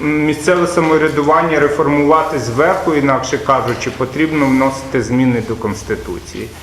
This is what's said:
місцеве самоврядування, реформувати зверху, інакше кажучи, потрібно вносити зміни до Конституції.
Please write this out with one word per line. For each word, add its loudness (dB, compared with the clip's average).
місцеве 0
самоврядування, 2
реформувати 2
зверху, 0
інакше 0
кажучи, -2
потрібно -2
вносити 0
зміни 0
до -4
Конституції. -8